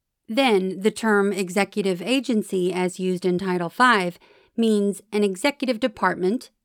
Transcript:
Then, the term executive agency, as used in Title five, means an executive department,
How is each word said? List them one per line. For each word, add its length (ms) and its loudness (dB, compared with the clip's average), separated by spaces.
Then, 540 2
the 80 2
term 420 2
executive 720 -2
agency, 720 -2
as 260 -4
used 260 -2
in 120 2
Title 320 -4
five, 480 2
means 440 2
an 100 2
executive 560 -2
department, 680 -2